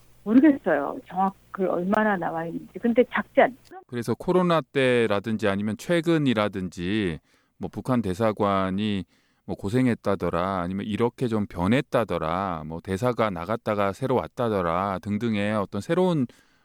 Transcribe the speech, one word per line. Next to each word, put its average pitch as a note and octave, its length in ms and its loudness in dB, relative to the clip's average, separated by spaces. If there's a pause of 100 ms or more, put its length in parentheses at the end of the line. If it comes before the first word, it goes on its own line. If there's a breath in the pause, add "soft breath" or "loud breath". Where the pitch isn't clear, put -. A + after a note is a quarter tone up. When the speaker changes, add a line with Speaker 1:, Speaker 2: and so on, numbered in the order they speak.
(240)
Speaker 1:
모르겠어요. G3+ 840 4
정확-, F#3+ 260 -2 (160)
그 F#3+ 180 -4
얼마나 G3+ 480 0
나와 E3 300 -4
있는지. E3 340 -10
근데 A#3+ 320 4
작지 - 300 0
않죠? - 460 -2
Speaker 2:
그래서 A#2+ 260 -4
코로나 F3 480 2
때라든지 A2+ 840 2
아니면 G2+ 300 0
최근이라든지 G#2 1400 0 (400)
뭐, F2+ 140 -8
북한 A#2+ 300 -2
대사관이 G2 1040 0 (400)
뭐, F#2+ 100 0
고생했다더라, G2 1040 0
아니면 F#2 260 -4
이렇게 A#2 440 -2
좀 G#2+ 180 0
변했다더라, F2+ 1160 0
뭐, D#2+ 160 -10
대사가 A2 480 0
나갔다가 G2+ 640 -2
새로 C3 220 -2
왔다더라 F#2+ 840 -2
등등의 G#2 540 -2
어떤 G2+ 240 -4
새로운 E3+ 480 0 (380 soft breath)